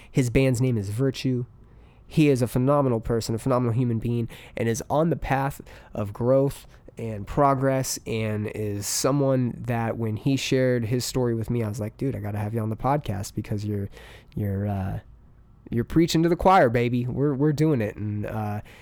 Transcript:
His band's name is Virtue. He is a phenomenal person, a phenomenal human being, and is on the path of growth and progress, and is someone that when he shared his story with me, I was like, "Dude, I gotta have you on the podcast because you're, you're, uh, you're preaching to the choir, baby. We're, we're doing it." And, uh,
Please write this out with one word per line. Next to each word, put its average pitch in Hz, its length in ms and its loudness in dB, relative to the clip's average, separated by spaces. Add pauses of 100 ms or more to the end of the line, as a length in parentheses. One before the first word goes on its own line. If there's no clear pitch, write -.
(100)
His 123 200 2
band's 131 300 4
name 127 180 2
is 98 100 -4
Virtue. 127 560 -2 (640)
He 151 220 4
is 131 120 4
a 123 80 2
phenomenal 131 520 2
person, 117 340 -2
a 110 40 -2
phenomenal 123 360 0
human 120 240 0
being, 117 300 -2 (280)
and 113 120 0
is 113 200 0
on 160 220 2
the - 60 0
path 135 440 -2 (340)
of 104 180 -6
growth 135 540 2 (320)
and 110 280 -8
progress, 135 800 2
and 107 480 -2
is 101 320 -4
someone 135 680 0 (120)
that 117 300 -2
when 110 200 -4
he 139 200 0
shared 127 480 0
his 123 220 -2
story 123 280 0
with 113 140 -4
me, 117 140 0
I 107 60 -2
was 104 120 -6
like, 104 160 -8
"Dude, 127 180 -4
I 101 60 -8
gotta 101 180 -6
have 107 140 -4
you 113 80 -2
on 110 80 -2
the 110 80 -4
podcast 123 580 -4
because 107 300 -4
you're, 101 240 -4 (480)
you're, 101 320 -2
uh, 98 320 -4 (680)
you're 117 140 0
preaching 160 380 4
to 170 60 4
the 170 80 2
choir, 185 320 6
baby. 120 380 0
We're, 127 260 0
we're 143 220 2
doing 151 260 2
it." 104 160 -2
And, 104 300 -4
uh, 104 340 -4 (220)